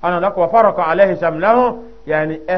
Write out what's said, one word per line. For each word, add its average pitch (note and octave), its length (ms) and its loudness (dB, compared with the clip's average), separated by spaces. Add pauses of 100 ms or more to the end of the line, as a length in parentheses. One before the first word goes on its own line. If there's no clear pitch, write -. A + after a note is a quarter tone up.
Ana F3 180 -2
da F#3+ 120 0
ko F3+ 160 0
faraka G3 380 2
alaihi F3 340 2
shamlahu, G#3 640 0 (220)
yani D#3 420 -2
e F3+ 100 -2